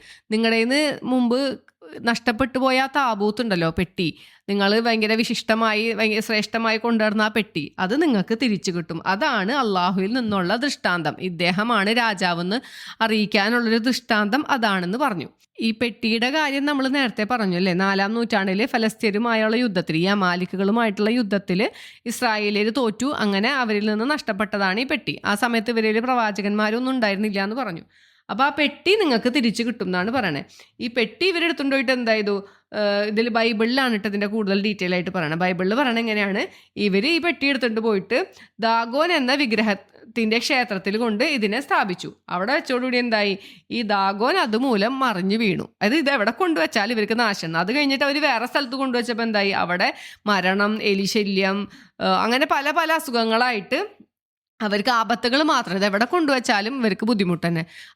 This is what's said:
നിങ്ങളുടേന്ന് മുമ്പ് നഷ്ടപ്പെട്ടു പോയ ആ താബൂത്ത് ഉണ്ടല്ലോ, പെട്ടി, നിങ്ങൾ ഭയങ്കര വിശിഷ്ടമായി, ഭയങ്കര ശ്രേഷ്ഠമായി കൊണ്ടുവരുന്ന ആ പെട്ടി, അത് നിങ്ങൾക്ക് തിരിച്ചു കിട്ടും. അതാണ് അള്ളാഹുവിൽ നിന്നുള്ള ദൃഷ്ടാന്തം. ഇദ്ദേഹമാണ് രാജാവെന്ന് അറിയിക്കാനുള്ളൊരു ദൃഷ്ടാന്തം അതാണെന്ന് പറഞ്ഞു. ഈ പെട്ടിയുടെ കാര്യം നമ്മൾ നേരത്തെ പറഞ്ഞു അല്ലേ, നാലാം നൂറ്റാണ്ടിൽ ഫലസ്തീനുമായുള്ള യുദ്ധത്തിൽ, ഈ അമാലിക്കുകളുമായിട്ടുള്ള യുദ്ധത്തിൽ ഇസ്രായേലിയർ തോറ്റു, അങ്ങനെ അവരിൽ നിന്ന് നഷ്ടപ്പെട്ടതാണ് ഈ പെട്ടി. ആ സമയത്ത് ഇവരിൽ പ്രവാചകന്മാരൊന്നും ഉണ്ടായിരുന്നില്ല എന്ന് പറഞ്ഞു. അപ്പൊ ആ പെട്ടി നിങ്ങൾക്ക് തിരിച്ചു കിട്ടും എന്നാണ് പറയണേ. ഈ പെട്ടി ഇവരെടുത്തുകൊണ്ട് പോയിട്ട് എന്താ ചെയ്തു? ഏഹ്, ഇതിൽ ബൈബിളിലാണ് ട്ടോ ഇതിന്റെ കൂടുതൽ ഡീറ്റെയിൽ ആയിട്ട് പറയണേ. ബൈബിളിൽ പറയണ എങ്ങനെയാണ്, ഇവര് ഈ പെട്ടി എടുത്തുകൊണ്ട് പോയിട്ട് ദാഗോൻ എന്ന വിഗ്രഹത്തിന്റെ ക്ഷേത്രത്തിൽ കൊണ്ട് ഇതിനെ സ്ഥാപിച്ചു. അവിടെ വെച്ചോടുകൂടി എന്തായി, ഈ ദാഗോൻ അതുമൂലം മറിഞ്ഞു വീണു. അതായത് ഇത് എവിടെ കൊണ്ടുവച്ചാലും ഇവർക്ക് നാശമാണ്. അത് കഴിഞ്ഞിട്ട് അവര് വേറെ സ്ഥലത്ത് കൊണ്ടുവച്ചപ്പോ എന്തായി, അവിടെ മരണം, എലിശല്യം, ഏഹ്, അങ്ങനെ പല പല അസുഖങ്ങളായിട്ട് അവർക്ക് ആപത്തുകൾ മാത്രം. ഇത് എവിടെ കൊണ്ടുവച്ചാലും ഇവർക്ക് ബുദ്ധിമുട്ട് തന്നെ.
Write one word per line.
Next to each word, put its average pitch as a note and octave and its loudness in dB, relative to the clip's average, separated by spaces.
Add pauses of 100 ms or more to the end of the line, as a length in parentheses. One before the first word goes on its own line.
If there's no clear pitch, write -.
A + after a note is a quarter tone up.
(300)
നിങ്ങളുടേന്ന് A3+ 2
മുമ്പ് B3+ 0 (400)
നഷ്ടപ്പെട്ടു A#3 0
പോയ C4 2
ആ C4 2
താബൂത്ത് A3+ 0
ഉണ്ടല്ലോ, F3+ 0
പെട്ടി, F3 -2 (420)
നിങ്ങൾ G3+ 2
ഭയങ്കര A3 2
വിശിഷ്ടമായി, A3 0
ഭയങ്കര G#3+ 0
ശ്രേഷ്ഠമായി A3+ 0
കൊണ്ടുവരുന്ന A3 2
ആ G#3+ 2
പെട്ടി, G#3+ -4
അത് F#3+ 0
നിങ്ങൾക്ക് A3+ 2
തിരിച്ചു G#3+ 0
കിട്ടും. E3 -6
അതാണ് G#3+ 0
അള്ളാഹുവിൽ G3 0
നിന്നുള്ള G#3 0
ദൃഷ്ടാന്തം. F#3 -2
ഇദ്ദേഹമാണ് F#3+ 0
രാജാവെന്ന് G3 0 (420)
അറിയിക്കാനുള്ളൊരു A3 2
ദൃഷ്ടാന്തം A3 0
അതാണെന്ന് G3+ 0
പറഞ്ഞു. A3 -2 (320)
ഈ A3+ 0
പെട്ടിയുടെ A3+ -2
കാര്യം C#4 0
നമ്മൾ C4+ 0
നേരത്തെ B3+ 0
പറഞ്ഞു G3+ 0
അല്ലേ, F#3 2
നാലാം G3 0
നൂറ്റാണ്ടിൽ G#3 0
ഫലസ്തീനുമായുള്ള A3 0
യുദ്ധത്തിൽ, F#3 0
ഈ E3 2
അമാലിക്കുകളുമായിട്ടുള്ള G3 0
യുദ്ധത്തിൽ G3+ 0 (460)
ഇസ്രായേലിയർ G#3+ 0
തോറ്റു, A#3+ 0
അങ്ങനെ G#3 0
അവരിൽ G#3+ 0
നിന്ന് G#3+ 0
നഷ്ടപ്പെട്ടതാണ് G3+ -2
ഈ C4 -2
പെട്ടി. C4+ -4
ആ G3 0
സമയത്ത് A#3 0
ഇവരിൽ A3 0
പ്രവാചകന്മാരൊന്നും G#3+ 0
ഉണ്ടായിരുന്നില്ല G#3 0
എന്ന് G#3 -6
പറഞ്ഞു. G#3+ -6 (440)
അപ്പൊ G#3+ 0
ആ C#4+ 4
പെട്ടി D4 0
നിങ്ങൾക്ക് D4+ 2
തിരിച്ചു A#3 2
കിട്ടും A3+ -4
എന്നാണ് F#3 -2
പറയണേ. G3 -2 (380)
ഈ A#3 -4
പെട്ടി A#3 -2
ഇവരെടുത്തുകൊണ്ട് E4 0
പോയിട്ട് C4 0
എന്താ B3 0
ചെയ്തു? G#3 0 (400)
ഏഹ്, G#3 0
ഇതിൽ A3 0
ബൈബിളിലാണ് A#3 2
ട്ടോ G3+ -4
ഇതിന്റെ G3+ -2
കൂടുതൽ G3+ 0
ഡീറ്റെയിൽ G3 -2
ആയിട്ട് F3+ -2
പറയണേ. E3 -2
ബൈബിളിൽ F#3 0
പറയണ A#3+ 0
എങ്ങനെയാണ്, G#3 0 (340)
ഇവര് G3+ 2
ഈ E4 2
പെട്ടി D4+ 0
എടുത്തുകൊണ്ട് A#3+ 0
പോയിട്ട് A3 0 (420)
ദാഗോൻ A#3 2
എന്ന C4+ 2
വിഗ്രഹത്തിന്റെ A3 0
ക്ഷേത്രത്തിൽ A3 -2
കൊണ്ട് A3 0
ഇതിനെ A#3 0
സ്ഥാപിച്ചു. B3 -2 (160)
അവിടെ F#3+ -2
വെച്ചോടുകൂടി B3+ -2
എന്തായി, A3 0 (360)
ഈ A3+ -2
ദാഗോൻ G3+ 0
അതുമൂലം A#3+ 0
മറിഞ്ഞു G3+ 0
വീണു. G#3 0 (160)
അതായത് G#3+ 2
ഇത് C#4+ 0
എവിടെ A3+ 2
കൊണ്ടുവച്ചാലും D#4 0
ഇവർക്ക് A3 0
നാശമാണ്. F#3+ -2
അത് F3+ 0
കഴിഞ്ഞിട്ട് C#4 0
അവര് C#4+ 0
വേറെ B3+ 0
സ്ഥലത്ത് C4 -2
കൊണ്ടുവച്ചപ്പോ B3 -2
എന്തായി, G#3 2
അവിടെ F3+ 0 (360)
മരണം, G3+ 2
എലിശല്യം, G3 0 (420)
ഏഹ്, F#3+ 2
അങ്ങനെ A#3+ 2
പല D4 0
പല D#4+ 0
അസുഖങ്ങളായിട്ട് A#3+ 0 (800)
അവർക്ക് G#3 0
ആപത്തുകൾ A#3 2
മാത്രം. B3+ 0
ഇത് G3 0
എവിടെ G3+ 2
കൊണ്ടുവച്ചാലും B3+ 0
ഇവർക്ക് A3 0
ബുദ്ധിമുട്ട് F#3+ 0
തന്നെ. E3+ -2 (340)